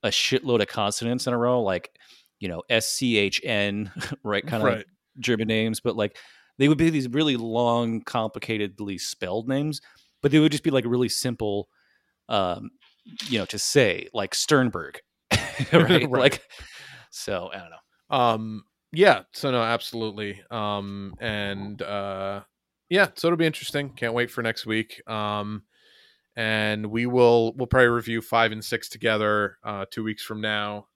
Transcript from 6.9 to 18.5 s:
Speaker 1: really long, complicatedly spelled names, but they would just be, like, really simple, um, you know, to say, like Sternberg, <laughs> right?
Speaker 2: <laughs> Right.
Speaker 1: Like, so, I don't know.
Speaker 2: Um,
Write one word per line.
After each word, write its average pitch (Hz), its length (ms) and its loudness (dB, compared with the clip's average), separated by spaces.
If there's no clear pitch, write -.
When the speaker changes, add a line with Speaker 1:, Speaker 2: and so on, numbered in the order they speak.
Speaker 1:
really 143 260 0
long, 117 680 0
complicatedly 104 960 -4
spelled 104 480 -6
names, 143 340 -2
but 143 100 2
they 151 80 6
would 151 120 6
just 147 120 -2
be, 160 80 2
like, 127 140 2
really 123 240 2
simple, 107 580 -4
um, 92 420 0
you 120 120 -2
know, 90 60 -2
to 104 140 -8
say, 101 540 2
like 101 220 -4
Sternberg, 120 640 0
<laughs> - 0 -
right? - 420 -2
Speaker 2:
<laughs> - 0 -
Right. 156 360 6
Speaker 1:
Like, 135 320 4
so, 90 440 -8
I 98 40 -12
don't 85 140 -16
know. - 460 -12
Speaker 2:
Um, 113 460 0